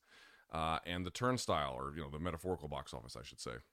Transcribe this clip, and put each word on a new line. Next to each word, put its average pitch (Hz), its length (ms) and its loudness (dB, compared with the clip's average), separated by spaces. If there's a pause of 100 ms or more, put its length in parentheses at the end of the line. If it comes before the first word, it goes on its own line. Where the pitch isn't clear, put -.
(540)
uh, 80 320 4
and 90 200 0
the 90 60 -2
turnstile, 98 640 4
or, 67 200 -2
you 80 80 -4
know, 71 80 -4
the 76 100 -4
metaphorical 80 500 0
box 67 240 -4
office, 60 240 -8
I 57 60 -8
should - 180 -12
say. 62 140 -4 (180)